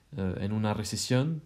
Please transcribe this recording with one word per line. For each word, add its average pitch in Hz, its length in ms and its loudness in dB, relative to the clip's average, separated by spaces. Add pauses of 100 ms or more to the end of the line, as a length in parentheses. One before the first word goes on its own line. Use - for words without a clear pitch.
(160)
eh, 95 260 -2
en 101 100 -2
una 107 220 2
recesión, 127 720 0